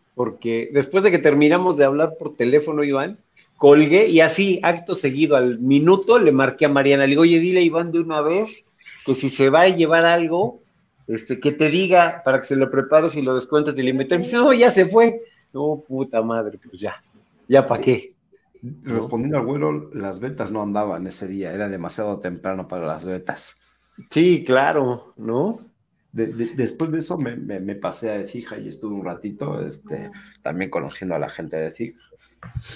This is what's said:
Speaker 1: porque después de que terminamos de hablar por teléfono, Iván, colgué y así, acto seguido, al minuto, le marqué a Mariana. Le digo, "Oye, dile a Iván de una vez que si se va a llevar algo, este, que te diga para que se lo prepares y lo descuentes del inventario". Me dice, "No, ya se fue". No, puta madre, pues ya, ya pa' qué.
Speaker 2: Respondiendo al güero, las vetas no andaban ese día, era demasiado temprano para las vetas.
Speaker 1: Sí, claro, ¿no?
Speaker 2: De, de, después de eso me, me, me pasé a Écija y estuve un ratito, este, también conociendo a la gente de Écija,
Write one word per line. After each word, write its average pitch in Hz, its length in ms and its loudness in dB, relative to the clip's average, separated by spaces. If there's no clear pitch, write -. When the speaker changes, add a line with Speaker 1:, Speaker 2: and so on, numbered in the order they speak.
Speaker 1:
porque 117 580 -4
después 175 300 0
de 196 80 4
que 170 80 2
terminamos 151 560 4
de 143 100 4
hablar 151 320 0
por 151 200 -12
teléfono, 147 460 0
Iván, 143 360 -4
colgué 151 500 6
y 165 140 6
así, 180 420 2
acto 170 320 -2
seguido, 143 400 0
al 123 240 2
minuto, 165 580 4
le 175 140 4
marqué 135 340 2
a 143 40 4
Mariana. 139 340 2
Le 139 60 2
digo, 143 140 2
"Oye, 170 160 4
dile 185 200 2
a 175 40 4
Iván 165 280 0
de 170 80 -2
una 160 220 -4
vez 190 440 -4
que 131 100 0
si 135 140 -4
se 135 200 2
va 156 120 6
a 185 80 8
llevar 165 360 4
algo, 170 560 0
este, 113 340 -6
que 143 100 0
te 151 180 2
diga 175 540 2
para 131 160 2
que - 60 -12
se 143 100 -2
lo 135 160 2
prepares 151 460 2
y 143 40 -4
lo 127 140 -2
descuentes 147 400 -2
del 131 140 -2
inventario". 135 300 -2
Me - 60 -6
dice, 233 120 -4
"No, 262 160 6
ya 240 180 6
se 185 140 6
fue". 226 360 4
No, 143 320 -4
puta 131 360 -4
madre, 110 360 -4
pues - 220 -20
ya, 101 240 -10
ya 135 180 4
pa' 117 120 -2
qué. - 340 -2
Speaker 2:
Respondiendo 120 540 -4
al 117 80 -2
güero, 147 480 -4
las 98 260 -10
vetas 113 320 -10
no 107 100 -6
andaban 101 460 -4
ese 95 200 -12
día, 95 240 -10
era 101 160 -6
demasiado 95 520 -8
temprano 92 480 -8
para 87 180 -8
las 78 200 -8
vetas. - 520 -10
Speaker 1:
Sí, 170 340 2
claro, 131 720 0
¿no? 123 420 -6
Speaker 2:
De, 113 140 -4
de, 113 180 -6
después 143 360 -4
de 160 80 -4
eso 160 180 -6
me, 120 180 -6
me, 101 240 -10
me 101 160 -8
pasé - 360 -8
a 107 60 -6
Écija 107 420 -12
y 107 100 -14
estuve 107 260 -12
un 95 80 -10
ratito, 101 640 -10
este, - 440 -14
también 90 280 -6
conociendo 85 460 -8
a 78 40 -4
la 73 100 -6
gente 80 280 -10
de 80 100 -6
Écija, - 300 -12